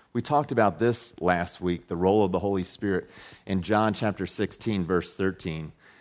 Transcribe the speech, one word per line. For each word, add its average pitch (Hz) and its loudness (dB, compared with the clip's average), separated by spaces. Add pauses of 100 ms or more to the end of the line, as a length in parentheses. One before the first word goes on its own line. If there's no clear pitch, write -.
(120)
we 120 -2
talked 143 0
about 104 4
this 117 0
last 87 0
week, 87 -2
the - -6
role 98 4
of 92 0
the 90 2
Holy 98 -2
Spirit 95 -4 (360)
in 95 -2
John 107 2
chapter 98 -2
sixteen, 101 -4
verse 85 0
thirteen. 85 -4 (300)